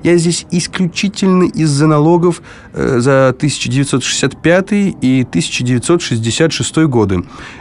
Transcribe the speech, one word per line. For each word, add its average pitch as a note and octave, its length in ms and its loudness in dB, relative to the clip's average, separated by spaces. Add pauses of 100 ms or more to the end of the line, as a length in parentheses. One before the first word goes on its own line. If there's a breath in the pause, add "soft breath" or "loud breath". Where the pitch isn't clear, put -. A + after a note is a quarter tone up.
Я E3+ 140 2
здесь E3+ 340 0
исключительно F#3 920 0
из-за D3+ 420 0
налогов, E3 560 2 (320 loud breath)
э, B2+ 240 0
за C3 400 2
тысяча C3 320 -4
девятьсот C3+ 320 0
шестьдесят - 400 -4
пятый F#3+ 580 0
и C3 240 2
тысяча - 400 -4
девятьсот B2+ 380 0
шестьдесят A#2 500 -2
шестой D#3+ 360 -2
годы. G2 360 0 (360 loud breath)